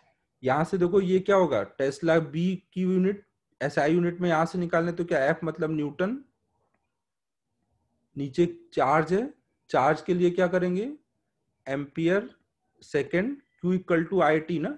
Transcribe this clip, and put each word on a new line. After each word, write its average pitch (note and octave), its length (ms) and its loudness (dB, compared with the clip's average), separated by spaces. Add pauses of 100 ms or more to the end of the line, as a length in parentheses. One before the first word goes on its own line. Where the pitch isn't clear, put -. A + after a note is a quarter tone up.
(440)
यहाँ C3+ 200 2
से F#3+ 140 -4
देखो F3+ 240 2
ये F#3 180 2
क्या G3+ 160 2
होगा, D3 280 2
Tesla C#3 520 -2
B D#3+ 300 -2 (280)
की F3+ 80 -6
unit F#3 440 0 (360)
एसआई D3 320 0
unit F3 280 0
में F3+ 80 0
यहाँ D#3+ 160 2
से F3 120 -6
निकालने, E3+ 340 0
तो E3+ 140 -6
क्या E3+ 140 0 (100)
F D#3+ 140 -2
मतलब D#3+ 280 -4
न्यूटन, E3+ 520 -4 (1900)
नीचे C#3+ 300 -2 (280)
charge D#3 400 2
है, A#3+ 200 -2 (360)
Charge D3+ 320 2
के F#3 120 -2
लिए F3 180 2
क्या F3+ 160 0
करेंगे, F3+ 440 -2 (760)
Ampere E3 640 -2 (520)
second, F3 540 -2 (280)
Q F3+ 100 0
equal F3+ 360 0
to F#3 140 2
I D#3 180 6
T D#3+ 180 -4
ना, F3 180 -4